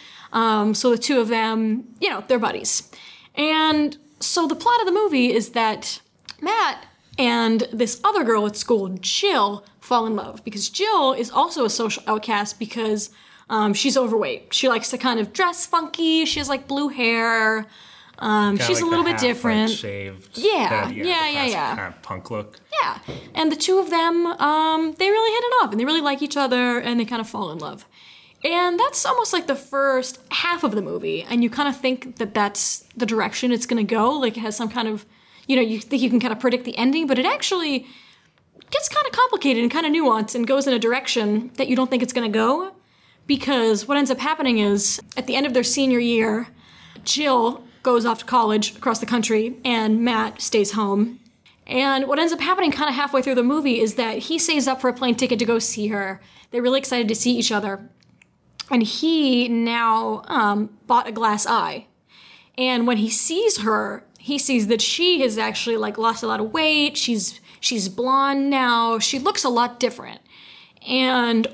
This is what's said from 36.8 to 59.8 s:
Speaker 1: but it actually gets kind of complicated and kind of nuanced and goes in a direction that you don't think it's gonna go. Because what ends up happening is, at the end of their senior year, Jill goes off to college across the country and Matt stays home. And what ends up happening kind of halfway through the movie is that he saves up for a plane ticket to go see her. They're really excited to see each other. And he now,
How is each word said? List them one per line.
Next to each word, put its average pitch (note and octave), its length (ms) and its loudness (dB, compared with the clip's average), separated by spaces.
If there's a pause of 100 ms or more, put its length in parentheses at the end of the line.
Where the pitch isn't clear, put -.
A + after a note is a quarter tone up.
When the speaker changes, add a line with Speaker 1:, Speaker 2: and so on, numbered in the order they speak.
Speaker 1:
but B3+ 120 2
it C4 80 0
actually F4 600 -2 (840)
gets D5 180 -2
kind D5 180 0
of B4 60 -6
complicated F#4 500 2
and A#3+ 80 2
kind D#4+ 160 -2
of D4 60 2
nuanced A3+ 420 2
and A#3+ 120 -2
goes C4+ 200 2
in C4+ 60 2
a B3 60 2
direction A#3 800 0
that C4+ 120 -2
you B3+ 80 2
don't C4 140 0
think B3+ 120 2
it's B3+ 120 -2
gonna A#3 160 -2
go. C4 420 0 (540)
Because A3+ 600 0
what C#4+ 120 0
ends C#4 120 2
up B3+ 80 0
happening C4+ 400 0
is, G3+ 440 2 (140)
at B3 100 -4
the - 100 -2
end C#4 100 0
of C4+ 60 -2
their A#3+ 120 2
senior C4 340 2
year, A#3 500 0 (560)
Jill B3+ 580 0 (200)
goes A#3+ 220 4
off A#3 140 0
to - 60 -16
college G#3+ 520 2
across A3+ 220 -2
the A#3 80 -4
country A3+ 580 0
and A3+ 400 2
Matt A3 360 0
stays G3+ 320 2
home. G#3 480 0 (480)
And C4+ 380 0
what C#4+ 120 0
ends E4 140 2
up - 80 -4
happening F4 300 2
kind D4 180 0
of C4 60 -2
halfway C#4 280 0
through C4 140 0
the B3 60 4
movie C4+ 380 2
is A3 140 2
that A3+ 240 -2
he D#4 200 -4
saves D4 300 2
up C4 120 -2
for B3+ 80 2
a B3 40 2
plane B3 220 0
ticket B3 260 0
to A#3+ 40 0
go A3+ 140 2
see A3 300 -2
her. G3 320 -4 (300)
They're A#3+ 120 -2
really B3+ 160 2
excited B3 300 0
to A3+ 60 0
see A#3+ 220 2
each A#3 140 0
other. G#3 380 -4 (800)
And A#3+ 120 4
he C4 640 2
now, A3+ 800 0